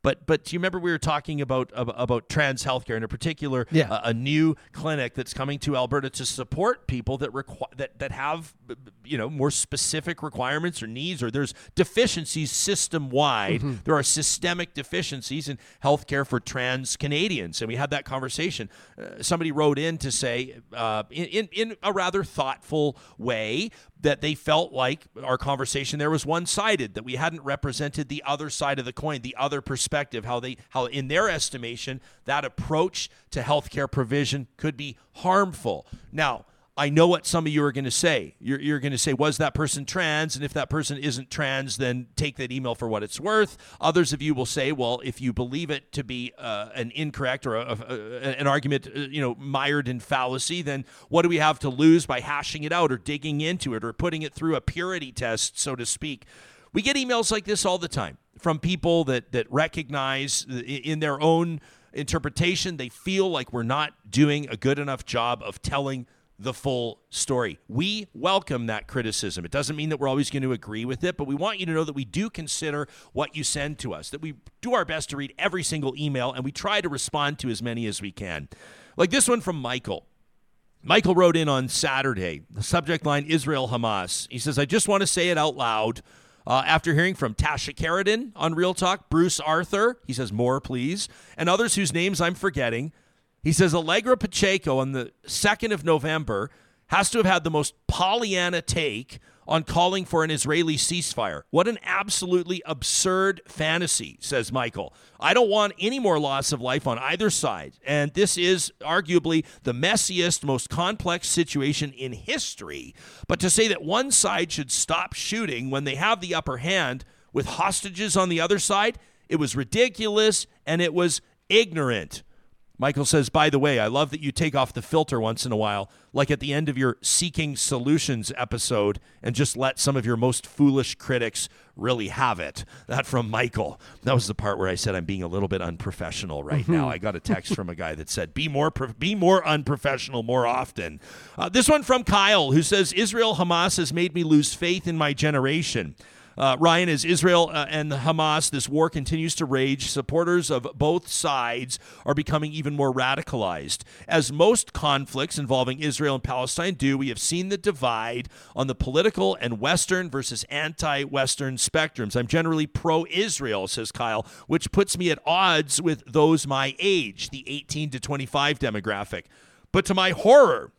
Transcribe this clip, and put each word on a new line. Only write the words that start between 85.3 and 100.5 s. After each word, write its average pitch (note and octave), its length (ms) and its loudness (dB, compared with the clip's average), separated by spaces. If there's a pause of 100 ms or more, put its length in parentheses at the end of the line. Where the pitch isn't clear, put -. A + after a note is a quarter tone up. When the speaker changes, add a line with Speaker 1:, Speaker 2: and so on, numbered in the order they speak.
Speaker 1:
out D3+ 180 2
loud. A2+ 440 0 (440)
Uh, C3 220 2
after D#3+ 280 4
hearing F3+ 200 2
from A#2 200 -2
Tasha D3+ 380 -2
Keridan G3 600 -2
on D#3+ 220 -2
Real F3+ 180 2
Talk, F#3+ 340 0
Bruce E3 300 4
Arthur," F3+ 720 0
he C3 40 -6
says, A#2 200 -4
"More, B2 280 2
please," C#3 480 -4 (280)
and E3 120 0
others G#3 280 2
whose F#3 160 0
names F3 280 0
I'm F3 140 2
forgetting, C3+ 580 -2 (500)
he D#3 100 4
says, E3+ 220 6
"Allegra G3 420 4
Pacheco F#3+ 640 2
on C3+ 140 0
the B2+ 200 -6 (140)
second G#3+ 460 2
of D3+ 120 -4
November D#3 680 0 (360)
has F#3 240 2
to A#3 80 2
have G3+ 80 4
had F3+ 180 4
the E3 60 0
most D3+ 240 0 (140)
Pollyanna F#3 720 0
take C3 560 -4 (300)
on D#3+ 160 2
calling F3+ 400 2
for E3 180 0
an D#3+ 80 0
Israeli D#3 460 2